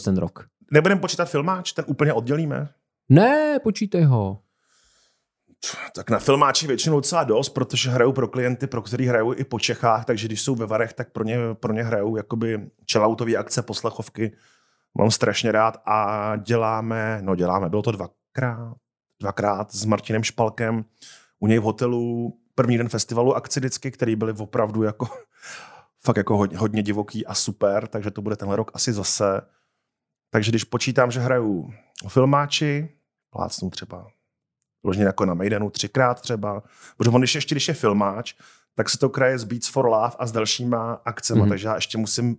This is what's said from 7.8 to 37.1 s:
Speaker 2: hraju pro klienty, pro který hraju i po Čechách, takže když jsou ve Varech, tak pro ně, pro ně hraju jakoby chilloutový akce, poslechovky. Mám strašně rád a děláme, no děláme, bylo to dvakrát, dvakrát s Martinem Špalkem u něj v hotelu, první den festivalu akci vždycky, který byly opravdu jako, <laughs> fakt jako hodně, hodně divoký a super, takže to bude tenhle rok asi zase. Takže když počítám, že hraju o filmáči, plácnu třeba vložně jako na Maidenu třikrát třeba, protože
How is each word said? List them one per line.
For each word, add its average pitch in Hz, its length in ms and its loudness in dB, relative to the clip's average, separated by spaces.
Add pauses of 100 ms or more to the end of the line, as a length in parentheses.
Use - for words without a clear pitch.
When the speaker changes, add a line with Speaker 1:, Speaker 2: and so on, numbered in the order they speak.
Speaker 2:
hraju 123 220 4
pro 120 160 0
klienty, 123 380 -2
pro 113 160 -6
který 123 240 -2
hraju 117 300 2
i 135 80 -4
po 117 140 -4
Čechách, 113 460 0
takže 110 240 -2
když 107 140 -6
jsou 135 120 -2
ve 113 120 -4
Varech, 110 260 -2
tak - 200 -12
pro 113 120 -4
ně, 113 140 -2 (160)
pro 110 180 -4
ně 110 100 -2
hraju 113 340 0
jakoby 110 540 -4 (220)
chilloutový 113 440 2
akce, 107 260 -2
poslechovky. 110 720 -6 (640)
Mám 107 120 4
strašně 110 420 0
rád 110 340 2
a 107 500 0
děláme, 110 840 -2
no 95 120 0
děláme, 90 340 2
bylo 101 140 0
to - 100 0
dvakrát, 117 840 -8 (460)
dvakrát 98 540 -2
s 101 100 -4
Martinem 110 400 0
Špalkem 113 600 -2 (560)
u 101 60 0
něj 113 120 6
v 110 40 0
hotelu, 120 760 -2 (160)
první 120 240 4
den 117 100 -2
festivalu 120 460 2
akci 117 260 -4
vždycky, 127 300 -4
který 113 260 -2
byly 110 160 -2
opravdu 107 500 -2
jako, 107 260 -2 (480)
<laughs> - 480 -20
fakt 117 120 4
jako 107 200 2
hodně, 95 220 0
hodně 107 240 0
divoký 104 440 -4
a 101 80 -8
super, 104 540 0
takže 104 220 -6
to 104 120 -10
bude 104 140 -4
tenhle 98 200 -4
rok - 180 -2
asi - 180 -2
zase. 98 480 0 (880)
Takže 110 200 2
když 113 140 2
počítám, 123 460 2
že 123 100 -4
hraju 117 500 0 (340)
o 104 40 -12
filmáči, 143 800 2 (420)
plácnu 90 400 -6
třeba 92 360 -14 (760)
vložně 101 220 2
jako 98 200 2
na 92 100 2
Maidenu 101 360 -2
třikrát 123 500 0
třeba, 104 420 -6 (340)
protože 117 140 4